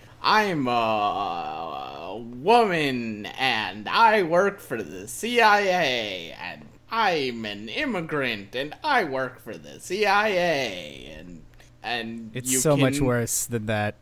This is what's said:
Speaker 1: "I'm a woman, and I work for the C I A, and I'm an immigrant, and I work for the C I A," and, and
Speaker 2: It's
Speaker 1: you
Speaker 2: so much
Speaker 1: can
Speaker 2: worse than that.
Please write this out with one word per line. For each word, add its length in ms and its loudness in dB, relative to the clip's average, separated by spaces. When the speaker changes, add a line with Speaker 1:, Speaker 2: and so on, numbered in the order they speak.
Speaker 1:
"I'm 440 2
a 1500 -2
woman, 1080 2
and 500 -2
I 360 6
work 360 2
for 220 -6
the 260 -10
C 340 0
I 180 8
A, 840 0
and 240 -12
I'm 560 0
an 240 -8
immigrant, 840 -4
and 280 -6
I 200 2
work 360 -4
for 160 -12
the 240 -18
C 280 0
I 220 4
A," 920 -2
and, 240 -16
and 500 -6
Speaker 2:
It's 180 -4
Speaker 1:
you 60 4
Speaker 2:
so 180 4
much 220 4
Speaker 1:
can 80 0
Speaker 2:
worse 400 0
than 220 -4
that. 340 0